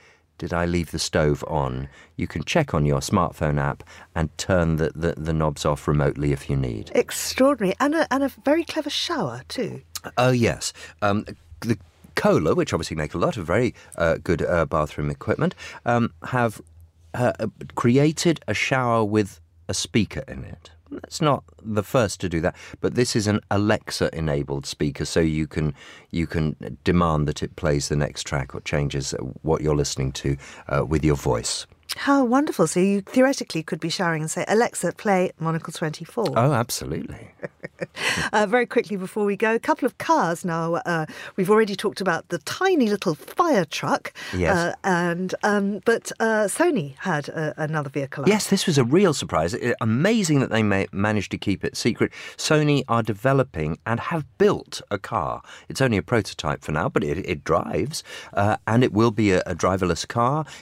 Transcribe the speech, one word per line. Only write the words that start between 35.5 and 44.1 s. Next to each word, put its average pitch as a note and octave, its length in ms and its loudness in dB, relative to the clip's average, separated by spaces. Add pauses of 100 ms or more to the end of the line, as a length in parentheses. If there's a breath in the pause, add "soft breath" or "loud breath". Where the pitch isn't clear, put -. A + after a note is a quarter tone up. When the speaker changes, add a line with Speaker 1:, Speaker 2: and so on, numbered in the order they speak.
Speaker 2:
twenty-four." E3 640 -4
Speaker 1:
Oh, C3+ 160 4
absolutely. - 800 -4 (100)
Speaker 2:
<laughs> - 0 - (920 loud breath)
Uh, G#3+ 120 4
very A#3+ 200 2
quickly G#3+ 320 -2
before F#3 260 -4
we G3+ 140 0
go, A3 180 2
a A#3 40 -2
couple D#4 260 0
of - 120 -2
cars G3+ 460 2
now. E3 320 -2
Uh, E3 300 -2 (320 loud breath)
we've F#3 120 0
already G#3+ 280 4
talked - 240 -4
about E3+ 260 -2
the F3 120 -4
tiny F4 500 2
little G3 260 0
fire D#4+ 480 0
truck. - 480 -4 (240 loud breath)